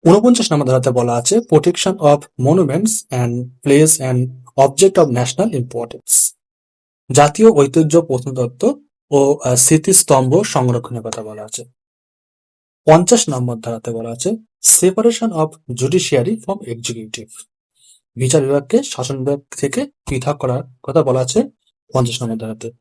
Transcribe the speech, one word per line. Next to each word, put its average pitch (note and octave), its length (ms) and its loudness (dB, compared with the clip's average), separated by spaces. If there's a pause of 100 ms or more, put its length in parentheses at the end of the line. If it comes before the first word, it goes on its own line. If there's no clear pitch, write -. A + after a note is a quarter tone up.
ঊনপঞ্চাশ A3+ 480 4
নম্বর D3 140 0
ধারাতে B2+ 240 0
বলা B2 240 0
আছে A#2 260 -2
Protection F3 580 0
of D3 200 4 (280)
Monuments E3+ 480 0 (160)
and B2 220 -2 (280)
Place D3+ 400 4
and C3 180 -2 (380)
Object C#3 420 4
of E3 120 6
National B2 440 -2
Importance, A#2+ 600 -8 (960)
জাতীয় D3 400 6
ঐতিহ্য, D3+ 520 2
প্রত্নতত্ত্ব B2+ 600 -6 (480)
ও, C#3+ 100 4 (140)
আহ, B2+ 200 -2
স্মৃতিস্তম্ভ C#3 800 2 (100)
সংরক্ষণের B2 600 -4
কথা A2+ 200 -10
বলা G#2+ 220 -16
আছে। A2 180 -12 (1200)
পঞ্চাশ D#3+ 420 6
নম্বর B2 320 -4
ধারাতে A#2 300 -10
বলা A2+ 200 -8
আছে A#2 200 -6 (360)
Separation A3 680 2
of D#3 160 -2 (240)
Judiciary C3+ 640 -2
from A#2 300 -8
Executive, A#2 680 -12 (840)
বিচার C3 260 -2
বিভাগকে C#3 400 -2
শাসন C3 360 -10
বিভাগ C#3 220 -4 (160)
থেকে C#3 240 -6 (240)
পৃথক C#3+ 340 -6
করার B2+ 240 -6 (200)
কথা - 200 -2
বলা C3 180 0
আছে B2+ 200 -2 (540)
পঞ্চাশ A#2+ 240 -2
নম্বর A2+ 200 -8
ধারাতে। A2 300 -12 (120)